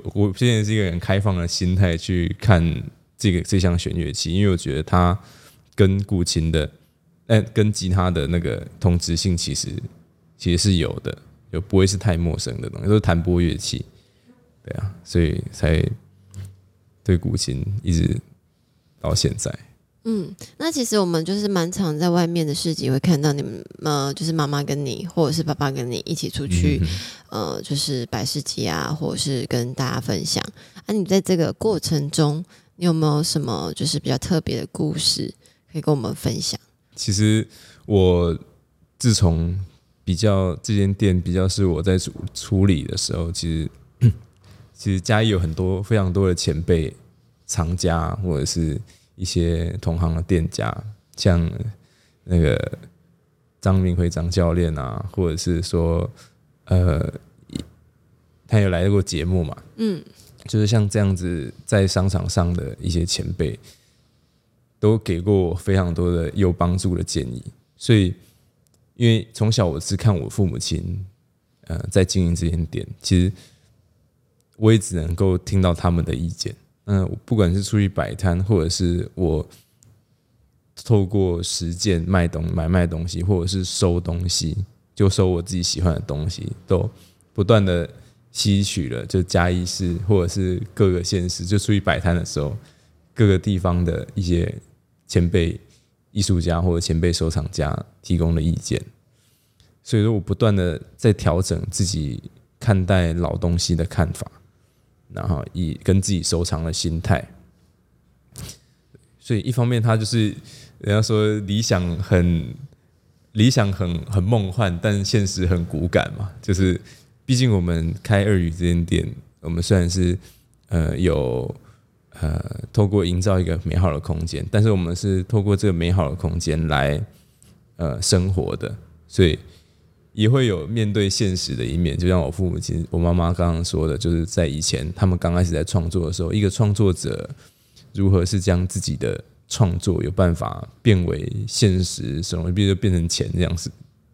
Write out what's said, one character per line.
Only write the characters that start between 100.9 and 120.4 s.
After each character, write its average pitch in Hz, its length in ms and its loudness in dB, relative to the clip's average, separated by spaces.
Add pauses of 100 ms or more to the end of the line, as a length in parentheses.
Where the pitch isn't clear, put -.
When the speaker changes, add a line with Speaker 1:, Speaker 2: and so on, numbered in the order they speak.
Speaker 1:
在 107 160 4
调 85 280 2
整 85 300 -2
自 101 140 -2
己 76 360 -4 (380)
看 95 260 2
待 87 280 2
老 82 240 -2
东 87 200 0
西 85 160 0
的 82 120 0
看 - 260 -2
法， - 180 -8 (800)
然 - 200 -8
后 78 240 -2
以， 80 300 -4
跟 98 180 4
自 104 100 -2
己 85 120 0
收 85 200 0
藏 82 200 -4
的 80 100 -4
心 82 260 -4
态。 85 240 0 (2000)
所 117 180 -2
以 98 40 -2
一 131 100 -4
方 120 160 0
面 120 120 0
它 110 160 2
就 110 80 0
是 110 260 0 (500)
人 101 160 0
家 107 40 4
说 107 420 2
理 101 200 -2
想 90 380 0
很， 87 520 2 (800)
理 110 180 6
想 104 200 2
很， 87 340 -2
很 98 180 0
梦 101 280 0
幻， 90 300 0
但 101 240 0
现 104 200 2
实 92 200 -2
很 87 200 2
骨 82 220 -2
感 - 300 2
嘛。 98 140 -6 (100)
就 - 100 -2
是 90 300 2 (440)
毕 127 100 2
竟 127 140 4
我 98 120 4
们 82 320 0 (100)
开 101 220 2
二 101 120 2
鱼 85 120 2
这 80 80 -6
间 87 260 2
店， 82 240 0 (320)
我 80 100 -10
们 85 140 -2
虽 98 140 4
然 87 120 2
是， 90 280 0 (500)